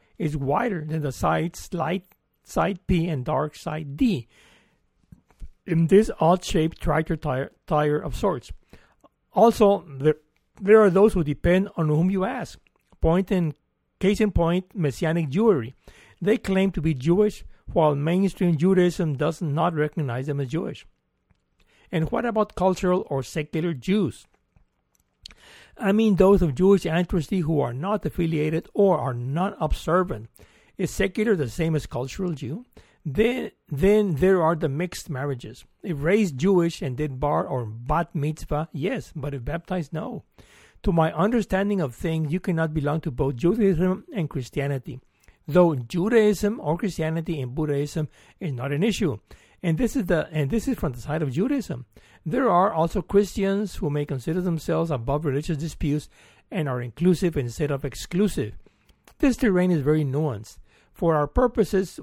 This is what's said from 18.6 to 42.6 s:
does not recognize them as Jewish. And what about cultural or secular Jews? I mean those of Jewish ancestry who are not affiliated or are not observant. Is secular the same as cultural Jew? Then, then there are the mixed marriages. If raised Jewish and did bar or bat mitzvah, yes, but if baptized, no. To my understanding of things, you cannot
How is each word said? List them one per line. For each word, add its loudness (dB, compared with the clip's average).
does -2
not -2
recognize -4
them -4
as -4
Jewish. -6
And -2
what -2
about -2
cultural 0
or -2
secular -4
Jews? -2
I 0
mean 4
those 6
of 2
Jewish 4
ancestry -2
who 0
are -2
not -4
affiliated -2
or 4
are -4
not -4
observant. -2
Is -2
secular 0
the -2
same -2
as -2
cultural -6
Jew? -10
Then, 0
then 2
there 4
are 2
the -2
mixed -6
marriages. -8
If -6
raised 2
Jewish 2
and -6
did -6
bar 0
or -4
bat -4
mitzvah, -4
yes, -6
but -8
if -10
baptized, -6
no. -8
To 2
my 2
understanding 0
of -4
things, -4
you -2
cannot -2